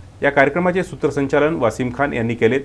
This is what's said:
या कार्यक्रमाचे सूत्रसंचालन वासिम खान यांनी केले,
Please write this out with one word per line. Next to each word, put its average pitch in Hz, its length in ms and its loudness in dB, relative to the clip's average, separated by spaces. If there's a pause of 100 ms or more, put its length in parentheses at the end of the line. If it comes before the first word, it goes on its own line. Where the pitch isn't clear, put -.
(240)
या 139 80 2
कार्यक्रमाचे 175 520 2
सूत्रसंचालन 143 720 0
वासिम 127 400 -2
खान 139 180 -2
यांनी 117 220 -2
केले, 120 300 2